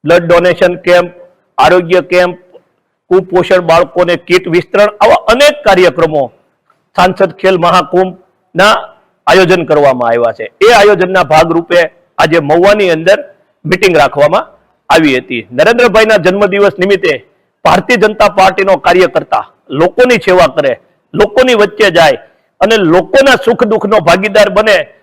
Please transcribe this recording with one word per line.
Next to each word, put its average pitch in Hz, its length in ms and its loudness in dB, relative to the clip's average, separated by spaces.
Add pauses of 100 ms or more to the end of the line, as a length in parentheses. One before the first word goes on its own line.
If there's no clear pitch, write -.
બ્લડ 170 240 0
ડોનેશન 175 560 0
કેમ્પ, 175 240 2 (500)
આરોગ્ય 175 440 0 (100)
કેમ્પ, 180 240 -2 (760)
કુપોષણ 185 580 0
બાળકોને 175 440 0 (140)
કીટ 180 260 -2
વિતરણ, 202 400 0 (100)
આવા - 280 0
અનેક 285 340 2
કાર્યક્રમો, 170 560 0 (760)
સાંસદ 185 460 -2
ખેલ 190 240 0
મહાકુંભના 180 1080 -2 (520)
આયોજન 175 440 2
કરવામાં 131 400 0
આવ્યા 117 260 -2
છે. 110 80 -12 (220)
એ 240 100 4
આયોજનના 190 560 2
ભાગરૂપે 165 480 0
આજે 160 580 -4 (120)
મહુવાની 190 440 2
અંદર 165 220 0 (480)
મીટિંગ 175 380 0
રાખવામાં 147 460 -2 (400)
આવી 147 300 0
હતી. 123 320 -10
નરેન્દ્રભાઈના 214 760 0
જન્મદિવસ 202 560 0
નિમિત્તે 185 280 -2 (520)
ભારતીય 185 420 0
જનતા 208 320 0
પાર્ટીનો 190 480 0
કાર્યકર્તા 175 580 -2 (360)
લોકોની 240 480 0
સેવા 180 260 2
કરે, 139 180 -2 (400)
લોકોની 220 480 0
વચ્ચે 208 380 0
જાય 147 260 0 (360)
અને 214 140 0 (200)
લોકોના 262 500 2
સુખ 226 260 -2
દુઃખનો 214 380 -2
ભાગીદાર 202 480 0
બને 214 220 0 (240)